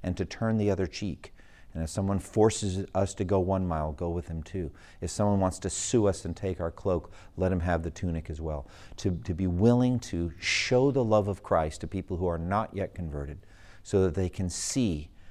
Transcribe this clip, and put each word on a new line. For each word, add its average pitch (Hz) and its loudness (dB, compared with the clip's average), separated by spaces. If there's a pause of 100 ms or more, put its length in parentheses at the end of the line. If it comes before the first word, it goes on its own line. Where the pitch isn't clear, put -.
and 90 -2
to 95 0
turn 110 -2
the 104 4
other 92 2
cheek. - -8 (440)
And 82 -2
if 78 -4
someone 98 0
forces 101 2
us 95 2
to 104 -2
go 95 2
one 92 0
mile, 78 -2
go 85 -4
with 85 -4
them 82 -6
two. 80 -6 (280)
If 92 -6
someone 104 2
wants 92 2
to 95 -4
sue - 2
us 92 0
and 85 -4
take 95 -4
our 82 -2
cloak, 90 -2 (260)
let 92 2
him 92 2
have 82 2
the 82 -4
tunic 82 -4
as 78 -8
well. 76 -6 (300)
To, 98 0
to 90 -4
be 95 0
willing 120 4
to 85 -4
show - 2
the 127 2
love 107 4
of 98 -4
Christ 80 2
to 82 -6
people 92 -6
who 90 0
are 82 0
not 98 -2
yet 95 -6
converted, 73 -8 (380)
so 98 4
that 87 2
they 92 0
can 92 -4
see 85 -2 (220)